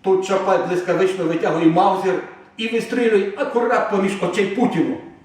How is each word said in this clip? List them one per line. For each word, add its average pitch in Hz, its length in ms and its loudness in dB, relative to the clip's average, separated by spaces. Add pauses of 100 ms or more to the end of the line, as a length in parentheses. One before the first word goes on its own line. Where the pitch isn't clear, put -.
Тут 190 240 2
Чапай 190 400 0
блискавично 180 560 0
витягує 165 420 0
маузер 185 580 2 (340)
і 226 100 -4
вистрілює 226 720 0
акурат 247 540 0
поміж 196 320 0
очей 190 220 0
Путіну. 160 520 0 (280)